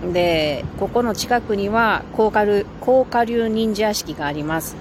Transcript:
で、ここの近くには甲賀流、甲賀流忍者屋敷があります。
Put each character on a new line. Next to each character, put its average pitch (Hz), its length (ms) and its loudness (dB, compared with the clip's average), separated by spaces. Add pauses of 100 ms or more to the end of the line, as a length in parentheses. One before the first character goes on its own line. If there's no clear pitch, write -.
(120)
で、 165 540 2 (140)
こ 196 80 -2
こ 240 160 0
の 233 100 0
近 240 260 0
く 233 160 -4
に 202 140 0
は 220 340 2 (100)
甲 220 180 2
賀 214 140 2
流、 202 200 2 (160)
甲 254 260 4
賀 240 180 2
流 233 220 0
忍 220 280 0
者 214 140 2
屋 208 40 -2
敷 156 220 -6
が 147 100 -6
あ 143 60 -2
り 151 120 -4
ま 160 160 -2
す。 - 220 -10